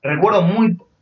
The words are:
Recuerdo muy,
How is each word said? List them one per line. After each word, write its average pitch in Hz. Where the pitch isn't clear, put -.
Recuerdo 180
muy, 202